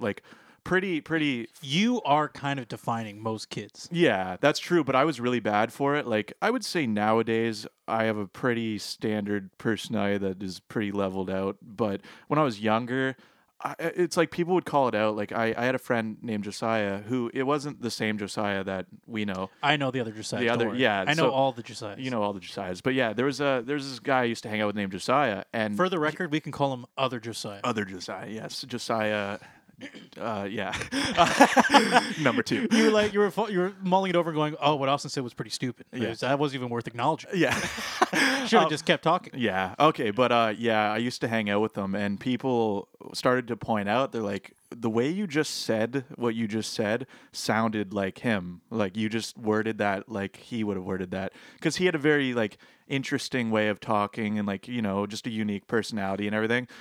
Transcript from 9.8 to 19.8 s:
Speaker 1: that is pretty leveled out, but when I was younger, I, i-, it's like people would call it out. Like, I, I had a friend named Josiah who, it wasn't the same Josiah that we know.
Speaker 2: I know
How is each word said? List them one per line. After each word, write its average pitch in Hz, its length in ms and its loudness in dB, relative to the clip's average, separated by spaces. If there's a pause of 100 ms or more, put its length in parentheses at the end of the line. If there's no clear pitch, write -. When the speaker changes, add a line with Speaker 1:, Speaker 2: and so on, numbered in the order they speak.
Speaker 1:
that 95 240 -4
is 92 180 -8
pretty 104 300 -4
leveled 95 400 -2
out, 95 300 -4
but 101 400 -2 (280)
when 147 100 0
I 156 60 4
was 107 160 -2
younger, 123 540 0 (460)
I, - 180 -8
i-, 165 160 -4
it's 175 220 0
like 165 140 2
people 175 240 0
would 165 100 2
call 139 240 2
it 107 60 -2
out. 107 220 2
Like, 104 160 -4
I, 113 220 0
I 120 120 0
had 131 80 2
a 127 40 0
friend 110 440 -2
named 107 220 -4
Josiah 104 580 -2
who, 117 320 -2
it 131 80 -2
wasn't 139 400 -2
the 117 80 -2
same 110 260 -2
Josiah 101 480 -2
that 95 220 -4 (200)
we 107 200 -4
know. 95 240 -6 (120)
Speaker 2:
I 147 140 4
know 139 140 0